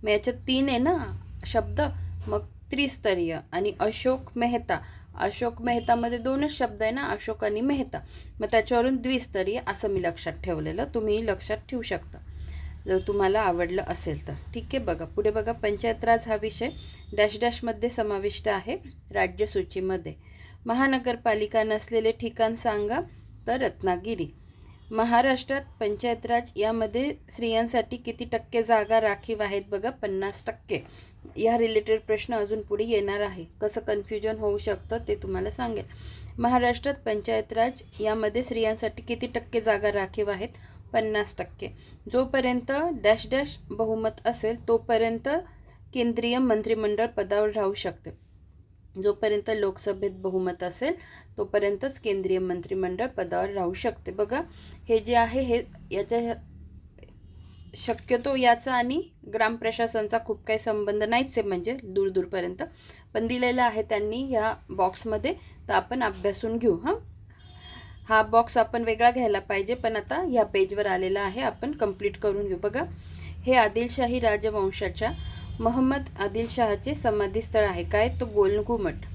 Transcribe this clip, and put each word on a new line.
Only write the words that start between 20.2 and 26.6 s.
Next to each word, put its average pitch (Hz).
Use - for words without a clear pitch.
महानगरपालिका 233
नसलेले 220
ठिकाण 226
सांगा, 220
तर 247
रत्नागिरी. 185
महाराष्ट्रात 247
पंचायत 226
राज 233
यामध्ये 226